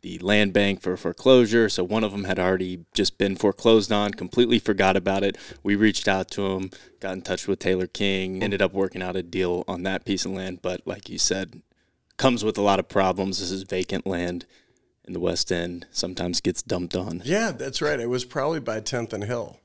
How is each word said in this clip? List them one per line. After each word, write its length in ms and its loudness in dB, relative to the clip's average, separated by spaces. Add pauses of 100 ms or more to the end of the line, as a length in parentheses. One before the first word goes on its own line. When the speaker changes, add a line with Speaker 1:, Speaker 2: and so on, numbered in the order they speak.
Speaker 1:
the 180 -12
land 340 2
bank 300 2
for 120 -2
foreclosure. 720 4
So 140 0
one 200 0
of 80 -2
them 140 -6
had 120 -2
already 560 0
just 240 0
been 180 2
foreclosed 560 4
on, 200 2
completely 480 2
forgot 360 2
about 280 0
it. 160 -2 (240)
We 120 2
reached 320 2
out 240 0
to 200 -4
him, 180 -4 (300)
got 140 -6
in 100 -8
touch 240 -4
with 100 0
Taylor 300 0
King, 560 -2
ended 180 0
up 100 2
working 300 -2
out 140 -4
a 80 -2
deal 440 0
on 160 -6
that 220 -4
piece 200 0
of 80 -6
land. 280 -8
But 240 -6
like 240 -10
you 80 -10
said, 460 -2 (540)
comes 280 2
with 140 -2
a 20 2
lot 180 4
of 80 -4
problems. 520 0
This 100 -6
is 140 -6
vacant 420 -4
land 400 -4 (580)
in 100 -12
the 60 -6
West 320 -2
End, 380 -4
sometimes 520 -4
gets 200 -2
dumped 340 0
on. 300 -4
Speaker 2:
Yeah, 260 0
that's 300 -6
right. 180 0
It 100 -4
was 140 -2
probably 360 -2
by 220 -4
Tenth 320 -4
and 100 -4
Hill. 420 -6